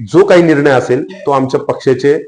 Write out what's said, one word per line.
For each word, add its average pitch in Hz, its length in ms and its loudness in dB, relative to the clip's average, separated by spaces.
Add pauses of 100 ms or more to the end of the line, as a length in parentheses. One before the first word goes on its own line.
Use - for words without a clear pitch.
जो 175 160 4
काही 180 180 4
निर्णय 147 280 2
असेल, 127 340 0 (220)
तो 143 40 -2
आमच्या 135 300 -2
पक्षाचे 139 680 -2